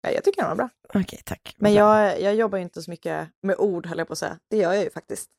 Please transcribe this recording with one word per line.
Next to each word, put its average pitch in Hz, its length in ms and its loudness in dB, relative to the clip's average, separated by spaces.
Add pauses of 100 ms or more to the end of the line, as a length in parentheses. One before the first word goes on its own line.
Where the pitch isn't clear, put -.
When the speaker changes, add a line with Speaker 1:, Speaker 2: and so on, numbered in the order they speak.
Speaker 1:
Ja, - 80 -4
jag - 140 -2
tycker 392 180 0
den - 60 0
var 165 80 -4
bra. 247 120 -2 (260)
Speaker 2:
Okej, - 300 -2
tack. - 340 -14
Speaker 1:
Men 208 160 4
Speaker 2:
Bra. 208 60 8 (240)
Speaker 1:
jag, 190 180 0
jag 202 120 0
jobbar 214 240 -2
ju 180 60 -6
inte 175 180 -12
så 175 80 -14
mycket 160 380 -8 (140)
med 190 160 0
ord, 185 280 0
höll 165 120 -6
jag 165 80 -4
på - 60 -12
att 165 60 -8
säga. 170 200 -8 (120)
Det 220 60 -2
gör 180 160 2
jag 196 120 0
ju - 60 -4
faktiskt. - 480 -12